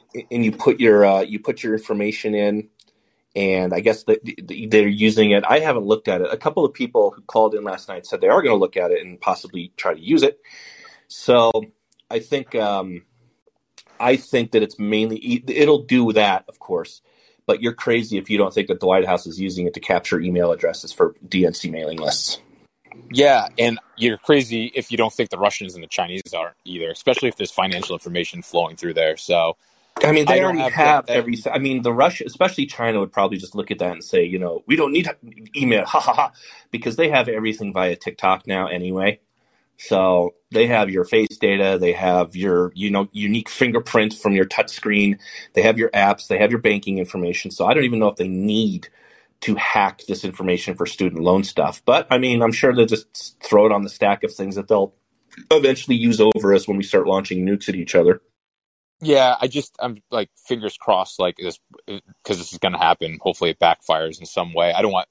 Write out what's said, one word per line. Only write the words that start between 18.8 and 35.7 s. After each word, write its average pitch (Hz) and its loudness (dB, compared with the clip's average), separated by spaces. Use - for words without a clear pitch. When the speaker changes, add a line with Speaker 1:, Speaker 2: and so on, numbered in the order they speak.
Speaker 2:
White 92 4
House 90 -2
is 82 -12
using 90 -6
it 85 -6
to - -14
capture 90 -2
email 87 0
addresses 85 -6
for - 0
D 92 0
N 87 -2
C - -10
mailing 80 -8
lists. - -6
Speaker 1:
Yeah, 127 4
and 117 0
you're 113 0
crazy 117 0
if 127 -6
you 117 -4
don't 113 0
think 113 -4
the 92 -10
Russians 98 -2
and 85 -18
the 80 -18
Chinese 92 -8
are 82 -8
either, 87 -10
especially 127 -2
if - -6
there's 98 -8
financial 92 -4
information 87 -8
flowing 82 -4
through 82 -8
there. 80 2
So 82 0
Speaker 2:
I 147 4
mean, 156 2
they 143 2
Speaker 1:
I - 4
don't 185 0
Speaker 2:
already 147 -2
Speaker 1:
have 127 -2
Speaker 2:
have 147 2
Speaker 1:
that 120 -2
Speaker 2:
every, 120 -2
I 123 -4
mean, 131 -4
the 120 -2
Russia, 151 0
especially 170 -2
China, 117 -2
would 95 -4
probably 98 0
just 90 -16
look 104 -8
at 95 -6
that 90 -2
and 82 -14
say, 90 0
you 90 -4
know, 85 -6
"We - 0
don't 143 0
need 170 -2
email, 117 0